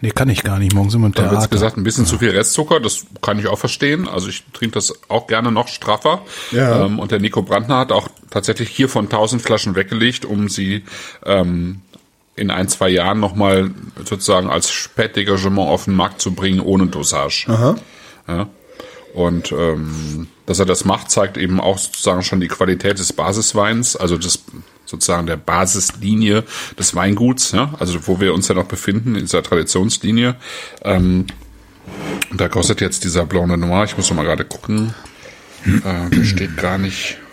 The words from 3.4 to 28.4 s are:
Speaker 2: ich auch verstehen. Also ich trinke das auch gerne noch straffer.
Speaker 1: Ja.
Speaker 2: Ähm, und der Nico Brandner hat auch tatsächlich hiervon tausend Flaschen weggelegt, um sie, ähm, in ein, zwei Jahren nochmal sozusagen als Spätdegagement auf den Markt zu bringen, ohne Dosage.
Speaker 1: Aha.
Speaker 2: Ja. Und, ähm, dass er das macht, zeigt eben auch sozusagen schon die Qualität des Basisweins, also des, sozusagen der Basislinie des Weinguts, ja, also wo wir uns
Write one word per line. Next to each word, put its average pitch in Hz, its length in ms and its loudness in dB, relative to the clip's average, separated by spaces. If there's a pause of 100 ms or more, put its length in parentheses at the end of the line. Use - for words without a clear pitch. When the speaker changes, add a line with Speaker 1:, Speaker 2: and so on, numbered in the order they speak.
Speaker 2:
ich 104 80 -2
auch 101 120 0
verstehen. 143 500 -2
Also 92 180 -4
ich 95 240 -10
trinke 113 220 -6
das 104 200 -2 (160)
auch 113 180 0
gerne 113 220 2
noch 113 200 0
straffer. 156 520 0 (300)
Speaker 1:
Ja. 117 340 4
Speaker 2:
Ähm, 104 140 0
und 101 120 -4
der 107 80 2
Nico 107 220 0
Brandner 110 360 0
hat 127 160 2
auch - 160 0 (200)
tatsächlich 110 400 -2
hiervon 127 380 0
tausend 110 340 0
Flaschen 104 340 0
weggelegt, 113 500 0
um 104 240 0
sie, 98 340 -2 (420)
ähm, 90 560 0 (540)
in 101 160 -2
ein, 92 160 0
zwei - 220 2
Jahren 92 320 2
nochmal 95 500 2 (320)
sozusagen 95 460 0
als 87 220 0
Spätdegagement 98 960 0
auf 82 160 0
den 98 100 2
Markt 90 240 0
zu 95 140 -2
bringen, 95 260 0
ohne 95 280 4
Dosage. 71 600 -2
Speaker 1:
Aha. 117 280 4 (520)
Speaker 2:
Ja. 87 220 -4 (640)
Und, 87 400 0
ähm, 78 760 -4 (200)
dass 90 120 0
er 98 60 6
das 90 180 2
macht, 98 280 0
zeigt 98 260 0
eben 92 240 0
auch 95 160 2
sozusagen 90 460 -2
schon 95 180 0
die 87 60 -2
Qualität 92 500 0
des 92 160 -4
Basisweins, 107 840 0
also 87 220 0
des, 87 260 -4 (420)
sozusagen 85 420 -2
der 82 100 -4
Basislinie 101 1080 0 (360)
des - 160 0
Weinguts, 104 560 2
ja, 135 280 0
also 87 280 -4
wo 92 120 2
wir 95 140 4
uns 92 140 0